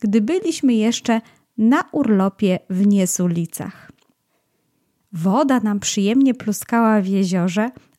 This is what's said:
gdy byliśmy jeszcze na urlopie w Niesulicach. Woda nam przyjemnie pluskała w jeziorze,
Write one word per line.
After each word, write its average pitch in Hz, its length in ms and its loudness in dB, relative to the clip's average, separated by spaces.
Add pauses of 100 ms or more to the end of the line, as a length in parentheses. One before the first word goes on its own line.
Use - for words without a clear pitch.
gdy 214 200 2
byliśmy 302 540 -2
jeszcze 226 460 0 (380)
na 247 340 2
urlopie 196 680 0 (120)
w 190 160 0
Niesulicach. 180 1040 -2 (1200)
Woda 226 480 0
nam 208 200 -2
przyjemnie 240 540 2
pluskała 220 680 0
w 185 60 -2
jeziorze, 190 640 0 (280)